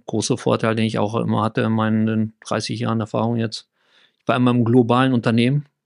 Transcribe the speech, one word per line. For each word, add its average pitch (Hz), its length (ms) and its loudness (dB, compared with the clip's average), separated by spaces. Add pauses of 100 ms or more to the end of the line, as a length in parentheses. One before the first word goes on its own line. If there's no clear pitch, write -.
große 113 300 -2
Vorteil, 113 400 0
den 110 100 0
ich 110 140 -2
auch 107 160 -2
immer 113 280 0
hatte 110 180 -2
in 113 100 0
meinen 110 680 0
dreißig 113 400 -4
Jahren 113 180 -2
Erfahrung 113 380 -2
jetzt, 113 320 -6 (500)
ich - 80 -20
war 117 80 2
immer 123 160 2
im 120 140 2
globalen 123 480 2
Unternehmen. 120 520 0 (200)